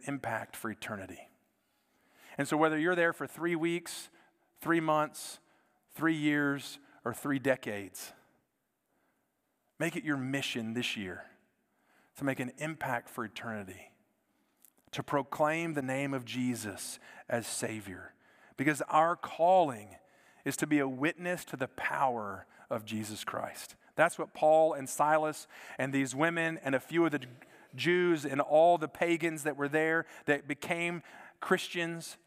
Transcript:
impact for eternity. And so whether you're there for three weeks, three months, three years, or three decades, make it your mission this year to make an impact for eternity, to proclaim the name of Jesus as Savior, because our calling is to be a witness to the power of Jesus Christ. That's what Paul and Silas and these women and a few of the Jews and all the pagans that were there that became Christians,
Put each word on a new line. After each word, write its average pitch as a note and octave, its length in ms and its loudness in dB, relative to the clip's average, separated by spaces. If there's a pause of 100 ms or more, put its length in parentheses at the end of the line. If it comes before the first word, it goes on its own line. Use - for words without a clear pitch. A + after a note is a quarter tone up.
impact A#2+ 500 -6
for A2 140 -8
eternity. G2 580 -12 (1080)
And C#3 100 -2
so D#3 80 0
whether D#3 220 4
you're F3 160 2
there E3+ 180 4
for C#3+ 140 -6
three E3 300 -2
weeks, E3+ 520 -4 (540)
three E3 180 2
months, D3+ 580 0 (560)
three D#3+ 220 2
years, D3 640 0 (260)
or A#2+ 80 -4
three C#3 260 -2
decades, A#2+ 760 -2 (1600)
make D#3+ 160 -2
it D#3+ 100 -6
your D3+ 120 0
mission B2+ 560 -4
this A#2 240 -2
year F2+ 280 -8 (920)
to C#3+ 80 -8
make C3+ 160 -2
an B2 160 -6
impact C#3 540 -4
for A#2 160 -6
eternity, G2+ 640 -10 (1000)
to - 100 -6
proclaim D#3 720 0
the C#3+ 80 -2
name C#3 320 -2
of B2+ 100 -4
Jesus A2+ 720 -4 (300)
as A#2 180 -2
Savior, G2+ 680 -8 (420)
because C#3 260 0
our D#3+ 320 4
calling D#3+ 840 2 (480)
is C#3 140 -2
to F#3+ 80 0
be D3+ 120 6
a C#3 80 4
witness E3+ 560 -2
to - 140 -12
the B2+ 120 -2
power A2+ 760 -2 (240)
of A2+ 160 -4
Jesus G#2+ 400 -6
Christ. - 520 -8 (200)
That's D#3+ 220 2
what - 160 -8
Paul D#3 400 6
and C3+ 120 -6
Silas D3+ 640 2 (300)
and C3+ 120 0
these C3+ 240 2
women E3 480 0
and C3+ 120 0
a B2 60 4
few E3 260 2
of D3 60 0
the C#3 100 0 (520)
Jews E3 520 2
and C#3 160 0
all E3 340 8
the D#3 100 -2
pagans E3 580 0
that D3 120 0
were C#3+ 140 -2
there D#3+ 340 2 (220)
that C#3+ 200 2
became E3+ 560 -2 (380)
Christians, E3+ 880 -2